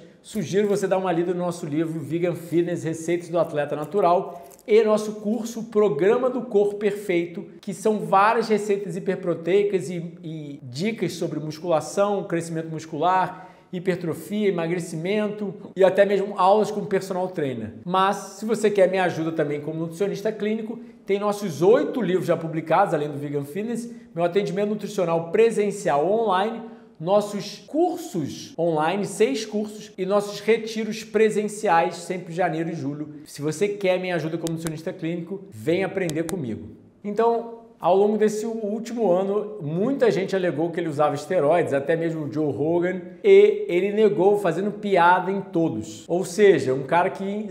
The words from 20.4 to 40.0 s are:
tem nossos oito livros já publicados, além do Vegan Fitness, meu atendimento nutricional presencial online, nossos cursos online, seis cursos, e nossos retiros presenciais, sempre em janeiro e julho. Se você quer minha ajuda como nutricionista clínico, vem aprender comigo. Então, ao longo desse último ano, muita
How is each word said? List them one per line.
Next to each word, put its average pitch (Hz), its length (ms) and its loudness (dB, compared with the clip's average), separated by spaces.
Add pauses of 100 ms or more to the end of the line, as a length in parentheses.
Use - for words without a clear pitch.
tem 196 140 0
nossos 202 420 -2
oito 254 400 4
livros 175 260 0
já 165 80 4
publicados, 160 600 0
além 147 160 -2
do 139 80 -8
Vegan 143 260 -4
Fitness, 220 480 -6 (220)
meu 170 100 0
atendimento 202 460 0
nutricional 170 600 -2
presencial 196 800 2
online, 220 520 0 (360)
nossos 196 600 0
cursos - 1000 -2
online, 170 460 0
seis 220 400 0
cursos, - 540 -8
e 185 80 -4
nossos 202 340 0
retiros 220 640 -2
presenciais, 202 920 2
sempre 180 360 -8
em 160 40 -10
janeiro 165 340 0
e 160 40 -6
julho. 147 420 -8 (100)
Se - 160 -14
você 156 260 0
quer 185 320 0
minha 180 140 -2
ajuda 160 240 -2
como 165 140 -2
nutricionista 160 420 -6
clínico, 175 560 -8
vem 165 340 0
aprender 165 380 -2
comigo. 127 480 -8 (340)
Então, 226 540 0 (220)
ao 170 160 4
longo 214 220 4
desse 214 260 0
último 226 680 -2
ano, 196 500 -2
muita 214 480 0